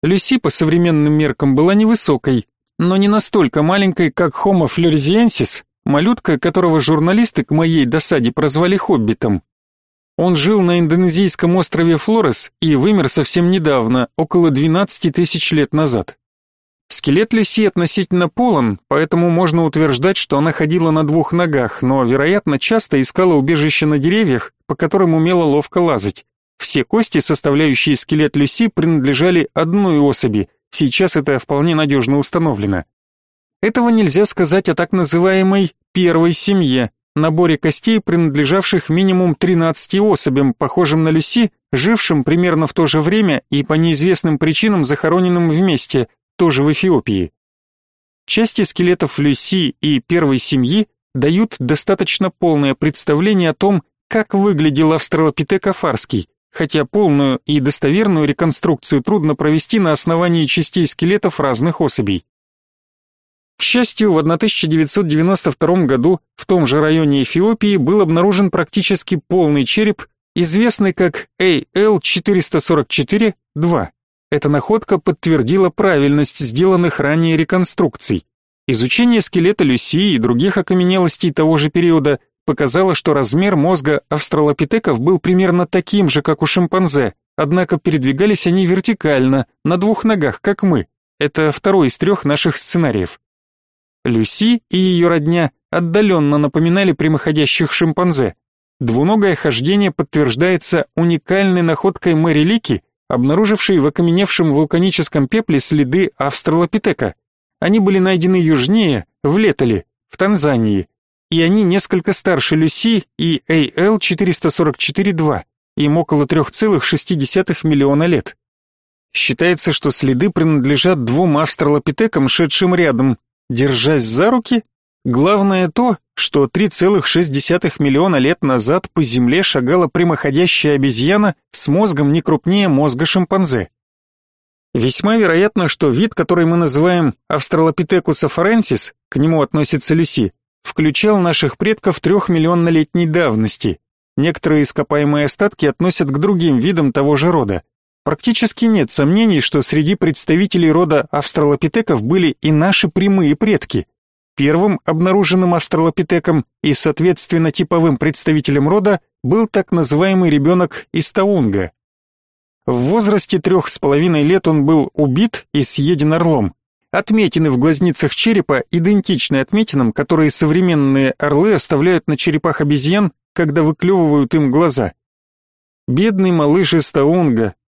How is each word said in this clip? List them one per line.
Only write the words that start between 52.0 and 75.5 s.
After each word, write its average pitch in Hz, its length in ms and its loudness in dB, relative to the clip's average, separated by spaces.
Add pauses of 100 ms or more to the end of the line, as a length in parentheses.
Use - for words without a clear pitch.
полное 147 440 0
представление 165 760 0
о - 40 -4
том, 196 300 0 (240)
как - 260 -4
выглядел 156 600 2
австралопитек 160 720 -2
афарский, 131 600 -4 (220)
хотя 151 360 -2
полную 143 600 0
и 147 140 0
достоверную 151 640 0
реконструкцию 147 800 -2
трудно 156 320 0
провести 156 420 0
на 175 140 0
основании 165 540 0
частей 160 420 -2
скелетов 185 500 -2
разных 139 420 -2
особей. 101 440 -2 (1300)
К - 60 -8
счастью, 220 480 0
в 160 80 2
одна 160 180 0
тысяча 202 300 -2
девятьсот 160 400 0
девяносто 160 460 0
втором 170 340 0
году 135 340 2 (140)
в - 120 -16
том 175 200 2
же 139 140 0
районе 151 420 2
Эфиопии 208 540 0
был 175 240 2
обнаружен 180 500 2
практически 175 800 -2
полный 147 360 2
череп, - 440 -2 (260)
известный 190 580 0
как - 360 -4 (120)
А 180 220 2 (120)
Л 202 260 2
четыреста - 580 -2
сорок 151 300 0
четыре 202 480 -2 (180)
два. 151 380 -2 (400)
Эта 147 160 -2
находка 185 500 0
подтвердила 165 720 0